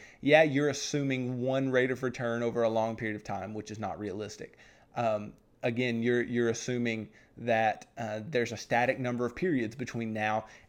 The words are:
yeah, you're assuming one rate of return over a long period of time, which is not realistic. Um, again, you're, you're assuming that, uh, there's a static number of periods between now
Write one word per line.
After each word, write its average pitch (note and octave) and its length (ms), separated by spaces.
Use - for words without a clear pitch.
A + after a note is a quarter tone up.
yeah, D3 220
you're D3 260
assuming B2+ 720
one C3 300
rate B2+ 200
of B2+ 120
return A#2+ 400
over A#2 220
a A2+ 40
long A2+ 280
period A2 200
of G#2 80
time, G2 300
which G#2+ 160
is G#2+ 80
not F#2 200
realistic. G2+ 600
Um, A2 380
again, A#2+ 400
you're, A#2+ 200
you're A#2+ 280
assuming A2+ 580
that, A2+ 480
uh, A2 320
there's A#2+ 240
a G#2+ 40
static B2 440
number B2 240
of A#2+ 100
periods C3 400
between A#2 380
now G#2+ 320